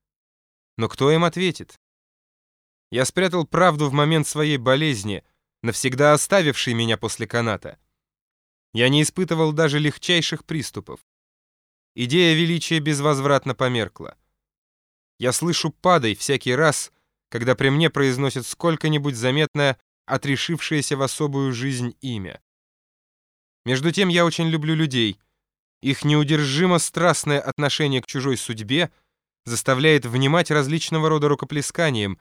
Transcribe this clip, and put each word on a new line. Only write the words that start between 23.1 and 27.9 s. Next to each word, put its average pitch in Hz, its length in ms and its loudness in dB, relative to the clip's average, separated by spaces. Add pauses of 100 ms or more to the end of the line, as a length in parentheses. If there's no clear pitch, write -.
Между 131 280 -2
тем 190 160 0
я 175 160 2
очень 165 240 0
люблю 160 260 -2
людей. 127 460 0 (600)
Их 135 240 -2
неудержимо 151 760 2
страстное 151 600 0
отношение 139 640 -2